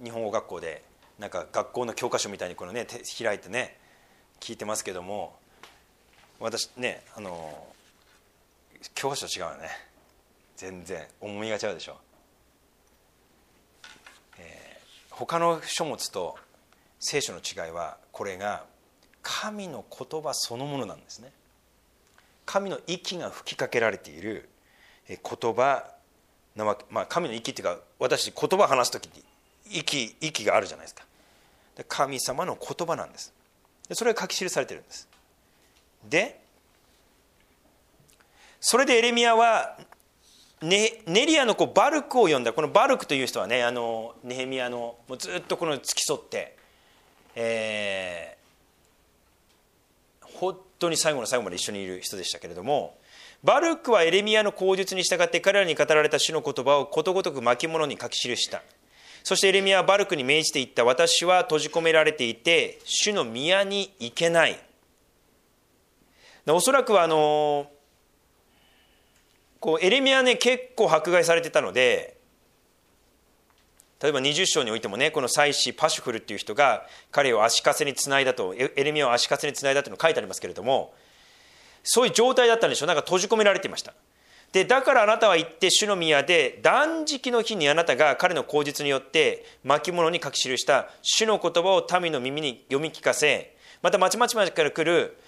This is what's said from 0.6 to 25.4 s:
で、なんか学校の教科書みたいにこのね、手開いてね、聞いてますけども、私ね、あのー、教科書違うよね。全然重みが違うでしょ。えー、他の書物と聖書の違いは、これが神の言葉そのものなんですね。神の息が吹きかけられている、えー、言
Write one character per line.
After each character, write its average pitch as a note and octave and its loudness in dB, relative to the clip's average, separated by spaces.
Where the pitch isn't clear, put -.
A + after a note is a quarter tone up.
で、 D#2+ -12
な G2+ -12
ん - -12
か F2 -8
学 G#2 -6
校 B2 -6
の A2+ -10
教 A#2+ -6
科 A#2 -2
書 A2 -4
み G2 -12
た F#2 -10
い - -10
に E2+ -14
こ F2+ -16
の F2+ -14
ね、 A2+ -8
手 - -14
開 G#2 -2
い - -14
て F#2+ -20
ね、 A2+ -10
聞 A#2 -14
い - -16
て A#2 -12
ま G#2+ -6
す - -10
け G2+ -10
ど F2+ -12
も、 F#2 -12
私 A2+ -8
ね、 A#2+ -6
あ A2 -18
の D#2+ -14
ー、 - -20
教 C3+ -6
科 C#3 -8
書 G2 -10
違 - -10
う D2+ -10
よ C#2 -16
ね。 D#2 -16
全 F#2 -16
然 E2+ -12
重 G#2 -12
み A2 -6
が G#2+ -4
違 G#2 -4
う - -8
で D#2+ -14
し - -16
ょ。 - -18
え D#2+ -20
ー、 - -20
他 E3 -6
の E3 0
書 - -6
物 B2 -8
と E2+ -8
聖 - -4
書 A2 -8
の F2 -16
違 E2+ -12
い E2 -14
は、 E2 -10
こ A2 -10
れ F#2+ -10
が G2 -8
神 G#3 -10
の A#2 -14
言 D#3 -12
葉 D3 -6
そ - -6
の C3 -8
も C#3+ -8
の A#2+ -6
な E2+ -14
ん D2+ -20
で - -20
す - -18
ね。 A2 -20
神 G3 -2
の C#3 -6
息 F3+ -8
が B2+ -10
吹 - -14
き - -12
か C3 -4
け B2 0
ら A2+ 2
れ F#2+ -8
て - -20
い D2 -18
る、 G2 -12
え F#2+ -14
ー、 - -12
言 A2+ -4